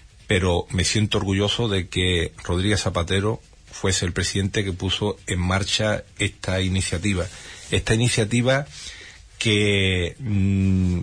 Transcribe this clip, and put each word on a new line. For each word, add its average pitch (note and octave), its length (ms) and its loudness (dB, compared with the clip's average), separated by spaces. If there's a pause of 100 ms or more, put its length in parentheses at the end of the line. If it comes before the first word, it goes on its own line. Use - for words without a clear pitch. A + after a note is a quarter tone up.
(260)
pero F2+ 440 2
me F#2 140 0
siento G#2+ 340 0
orgulloso G2+ 500 0
de F#2+ 200 -2
que F2+ 440 0 (120)
Rodríguez F#2 380 0
Zapatero F#2+ 600 -2 (280)
fuese - 360 -2
el F2 60 -2
presidente G2+ 520 -2
que G2 80 -2
puso F#2+ 540 -2
en F2+ 140 -2
marcha G2 640 0 (140)
esta F#2+ 420 -2
iniciativa. F#2+ 680 0 (440)
Esta G2+ 240 2
iniciativa A#2+ 720 2 (720)
que, G2 800 2
mm, F#2+ 840 2